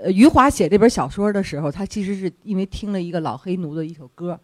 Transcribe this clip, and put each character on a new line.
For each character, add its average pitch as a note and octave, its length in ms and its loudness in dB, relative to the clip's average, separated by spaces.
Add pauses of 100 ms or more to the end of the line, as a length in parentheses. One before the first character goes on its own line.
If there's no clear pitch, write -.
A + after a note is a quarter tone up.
呃， E3 60 0
余 G3 160 8
华 C4+ 240 6
写 G3 180 0
这 G3 80 4
本 G#3+ 120 6
小 A#3+ 200 -2
说 G3+ 240 -2
的 G3 100 -2
时 D3 160 -8
候， D3 140 -4
他 G3 140 -8
其 G3+ 180 -6
实 G3 100 -4
是 F#3+ 160 -6 (120)
因 G#3 140 -6
为 F#3+ 100 -2
听 G3+ 260 -8
了 F#3+ 80 -4
一 F3 100 -6
个 F3 100 -4
老 C3+ 160 -6
黑 F#3 200 -6
奴 D#3 180 -6
的 D#3+ 100 -6
一 D#3+ 100 -12
首 D3 140 -20
歌， F3 360 -10